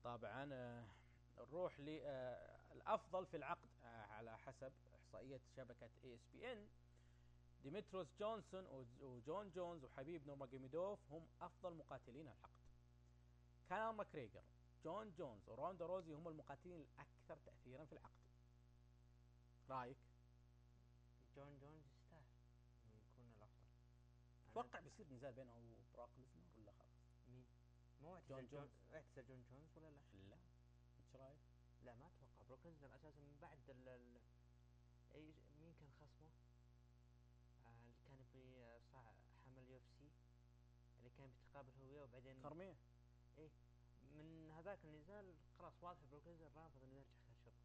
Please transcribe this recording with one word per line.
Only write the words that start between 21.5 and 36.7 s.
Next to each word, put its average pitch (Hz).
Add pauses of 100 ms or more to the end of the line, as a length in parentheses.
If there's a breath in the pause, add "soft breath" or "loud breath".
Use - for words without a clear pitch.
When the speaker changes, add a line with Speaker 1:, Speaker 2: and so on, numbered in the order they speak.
Speaker 2:
جونز 147
يستاهل 151 (600)
إنه 110 (100)
يكون 120 (100)
الأفضل. - (680)
أنا -
Speaker 1:
تتوقع 240
بيصير 170
نزال 127
بينه 120
وبروك 117
ليزنر -
ولا 104
خلاص؟ 123 (400)
Speaker 2:
مين؟ 123 (560)
مو 165
اعتزل 170
Speaker 1:
جون 131
Speaker 2:
جون 143
Speaker 1:
جونز. 139 (220)
Speaker 2:
اعتزل 131
جون 135
جونز -
ولا 156
لا؟ 104
Speaker 1:
لا. 120 (640)
إيش 120
رأيك؟ 135 (440)
Speaker 2:
لا، 123
ما 131
أتوقع. 139
بروك 131
ليزنر 143
أساسا 147
من 143
بعد 143
ال، 127
ال، 123 (960)
أي 156
ش-، 120
مين 160
كان 151 (120)
خصمه؟ 143 (1400)